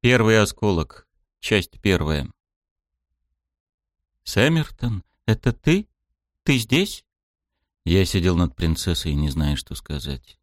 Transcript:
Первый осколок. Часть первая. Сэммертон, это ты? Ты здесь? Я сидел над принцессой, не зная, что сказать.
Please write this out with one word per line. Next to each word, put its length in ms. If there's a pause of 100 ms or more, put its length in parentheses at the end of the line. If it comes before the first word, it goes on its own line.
Первый 400
осколок. 680 (320)
Часть 420
первая. 500 (1900)
Сэммертон, 800 (220)
это 280
ты? 340 (560)
Ты 140
здесь? 480 (800)
Я 200
сидел 320
над 180
принцессой, 580
не 160
зная, 260
что 200
сказать. 680